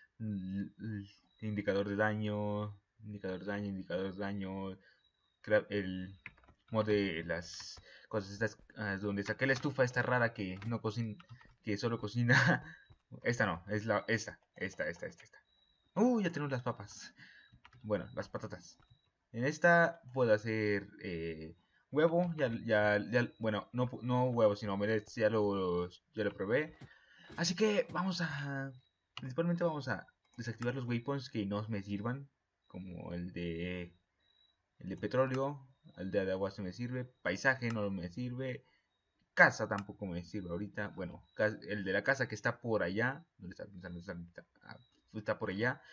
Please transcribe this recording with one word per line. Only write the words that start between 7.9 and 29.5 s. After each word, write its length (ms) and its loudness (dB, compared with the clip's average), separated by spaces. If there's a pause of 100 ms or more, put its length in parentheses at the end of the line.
cosas 240 -4
estas, 240 -4 (200)
ah, 200 -2
donde 280 -2
saqué 220 0
la 80 4
estufa 300 2
esta 180 2
rara 320 4
que 320 -4
no 140 -2
cocina, 360 -2 (460)
que 140 0
solo 220 -2
cocina. 640 4
<laughs> 120 -16 (480)
Esta 200 2
no, 220 0
es 200 0
la, 200 2
esta, 320 0 (160)
esta, 340 -4
esta, 200 -6
esta, 160 -16
esta. 140 -20 (580)
Uh, 240 4
ya 100 2
tenemos 220 -2
las 100 -2
papas. 500 -8 (680)
Bueno, 320 -2
las 140 -6
patatas. 500 -10 (540)
En 120 -2
esta 560 6 (120)
puedo 220 6
hacer, 540 2 (140)
eh, 520 -6 (380)
huevo, 440 4
ya, 140 2 (140)
ya, 340 6 (120)
ya, 280 2
bueno, 340 0
no 160 2
pu-, 140 -8
no 280 2
huevo, 260 6
sino 180 -2
omelets, 400 2
ya 160 4
lo, 580 2
ya 360 -6
lo 100 0
probé. 420 0 (600)
Así 180 0
que 360 4
vamos 300 0
a, 520 -4 (420)
principalmente 480 -2